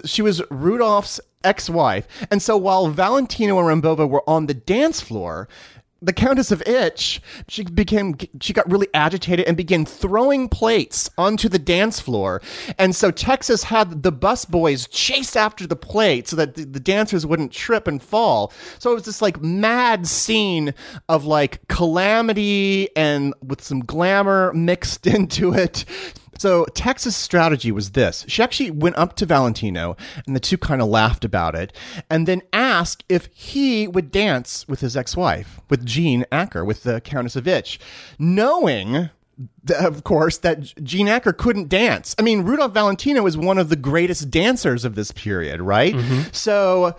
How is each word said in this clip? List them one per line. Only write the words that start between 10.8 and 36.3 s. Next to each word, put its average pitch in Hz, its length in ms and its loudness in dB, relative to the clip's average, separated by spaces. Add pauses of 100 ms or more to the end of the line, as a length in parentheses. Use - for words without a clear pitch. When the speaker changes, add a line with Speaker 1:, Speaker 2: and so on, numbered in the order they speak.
Speaker 1:
onto 220 300 2
the 185 100 2
dance 180 440 0
floor. 95 400 -2 (360)
And 185 160 4
so 196 160 2
Texas 254 540 0
had 175 400 0
the 156 80 2
busboys 165 800 0
chase - 460 -2
after 208 280 0
the 160 120 -4
plate 185 500 0
so - 80 -6
that 151 200 0
the, 156 100 -10
the 135 160 -10
dancers 190 440 0
wouldn't 156 280 -2
trip 220 340 -2
and 147 160 -4
fall. 156 480 0 (280)
So 247 120 0
it 233 40 2
was 220 100 -6
this, 214 160 -10
like, 180 200 0
mad 208 640 0
scene 175 680 0 (340)
of, 156 160 2
like, 147 460 0
calamity 196 1300 2
and 147 440 2
with 139 220 -8
some 135 160 -4
glamour 185 720 2
mixed 175 560 -2
<laughs> - 0 -
into 180 460 2
it. - 320 0 (540)
So 175 340 4
Texas' 247 420 -2
strategy 156 560 2
was 98 200 -4
this. 104 360 0
She - 160 0
actually 247 280 -2
went 156 260 0
up 170 200 0
to - 80 -2
Valentino, 110 720 0 (300)
and 139 100 -4
the 131 60 -2
two - 160 0
kinda 131 260 0
laughed 110 400 2
about 90 320 -2
it, 85 160 -6 (380)
and 160 180 0
then 185 140 0 (100)
asked 208 560 0
if 175 260 0
he 247 540 -2
would 175 240 -4
dance 185 560 -2
with 135 140 -6
his 127 160 -4
ex-wife, 127 720 -4
with 123 160 0
Jean 127 460 0